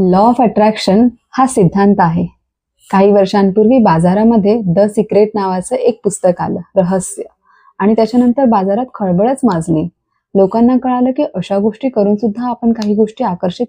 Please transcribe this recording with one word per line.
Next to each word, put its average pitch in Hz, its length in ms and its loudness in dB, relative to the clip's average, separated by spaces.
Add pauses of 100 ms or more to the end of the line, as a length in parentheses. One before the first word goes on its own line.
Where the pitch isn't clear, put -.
Law 185 220 4
of 240 160 2
attraction 214 680 2 (220)
हा 262 160 0
सिद्धांत 202 520 2
आहे. 175 260 0 (680)
काही 196 200 4
वर्षांपूर्वी 202 680 2
बाजारामध्ये 202 800 2
The 190 260 0
Secret 208 520 0
नावाचं 190 400 -4
एक - 280 -2
पुस्तक 185 380 -2
आलं, 165 180 -6 (160)
रहस्य, 185 480 -2 (560)
आणि 202 140 0
त्याच्यानंतर 240 520 2
बाजारात 208 480 0
खळबळच 202 500 -2
माजली. 170 440 -2 (480)
लोकांना 226 420 2
कळालं 254 340 -2
की 285 120 -4
अशा 196 340 -6
गोष्टी 214 320 -4
करून 208 260 0
सुद्धा 226 340 -4
आपण 233 240 -2
काही 208 220 -4
गोष्टी 214 280 -2
आकर्षित 185 460 -6